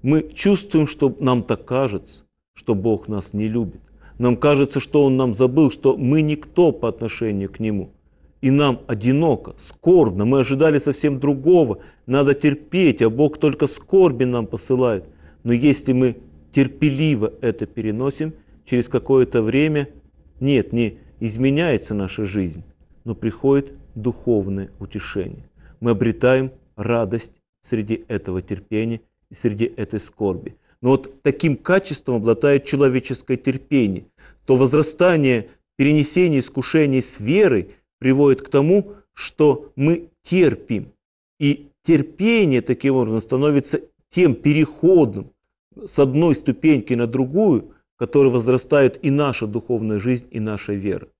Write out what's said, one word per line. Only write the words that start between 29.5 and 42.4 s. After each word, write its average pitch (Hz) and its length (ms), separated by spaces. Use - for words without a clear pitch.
этой 107 360
скорби. - 560
Но 123 100
вот - 320
таким 143 340
качеством 175 600
обладает 117 500
человеческое 131 680
терпение. 127 720
То 131 120
возрастание, 143 920
перенесение 151 640
искушений 135 600
с - 180
верой 135 500
приводит 131 440
к - 60
тому, 170 460
что - 640
мы 160 340
терпим. 135 720
И 143 300
терпение 170 800